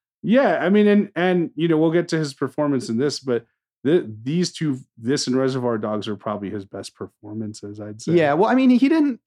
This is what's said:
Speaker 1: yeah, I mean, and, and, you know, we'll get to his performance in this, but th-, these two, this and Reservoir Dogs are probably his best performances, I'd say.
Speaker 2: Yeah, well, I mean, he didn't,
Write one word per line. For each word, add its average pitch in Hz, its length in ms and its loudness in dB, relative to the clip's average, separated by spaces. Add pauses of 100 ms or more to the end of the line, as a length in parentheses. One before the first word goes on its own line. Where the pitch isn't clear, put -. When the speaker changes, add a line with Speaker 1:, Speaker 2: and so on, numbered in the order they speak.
(220)
Speaker 1:
yeah, 202 420 2
I 175 60 2
mean, 208 160 6
and, 202 280 4
and, 180 420 0
you 160 120 0
know, 156 80 2
we'll 160 140 4
get 170 180 0
to 165 100 -2
his 147 140 -4
performance 135 560 -2
in 113 80 -2
this, 135 240 -2
but 123 240 -2 (400)
th-, 147 220 2 (160)
these 160 280 -2
two, 143 280 -4 (180)
this 127 300 -2
and 123 100 0
Reservoir 127 400 0
Dogs 107 320 -4
are 104 80 -6
probably 101 320 -8
his 101 160 -8
best 95 300 -14
performances, 104 840 -12
I'd 107 200 -14
say. 165 120 -4
Speaker 2:
Yeah, 156 200 4
well, 185 160 2
I 233 60 2
mean, 262 160 4
he 254 180 4
didn't, 294 380 0